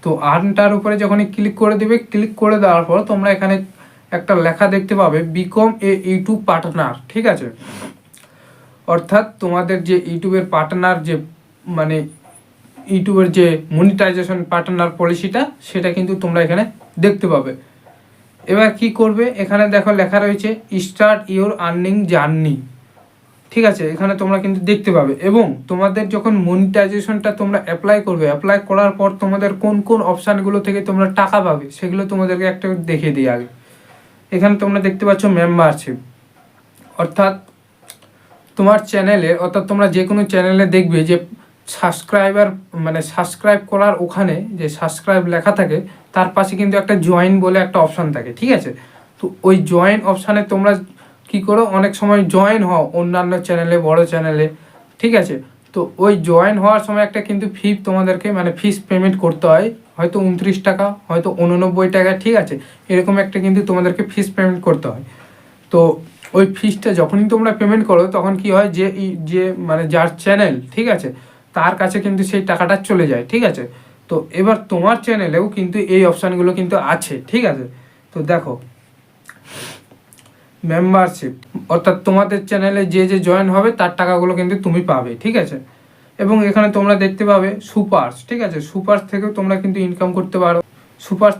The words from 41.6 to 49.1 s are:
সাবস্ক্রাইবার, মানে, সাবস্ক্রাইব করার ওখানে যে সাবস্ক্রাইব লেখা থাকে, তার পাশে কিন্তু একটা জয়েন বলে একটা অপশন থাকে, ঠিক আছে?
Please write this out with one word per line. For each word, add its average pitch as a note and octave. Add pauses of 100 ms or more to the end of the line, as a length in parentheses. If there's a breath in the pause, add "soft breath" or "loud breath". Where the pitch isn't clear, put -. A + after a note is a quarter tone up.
সাবস্ক্রাইবার, G3 (280)
মানে, D#3+
সাবস্ক্রাইব G3+
করার G3+
ওখানে F3+
যে E3
সাবস্ক্রাইব F3
লেখা E3+
থাকে, E3+ (320 loud breath)
তার F#3
পাশে F#3+
কিন্তু G3
একটা G3
জয়েন F3+
বলে F#3
একটা F#3
অপশন D#3
থাকে, B2
ঠিক B3+
আছে? C3+ (480 loud breath)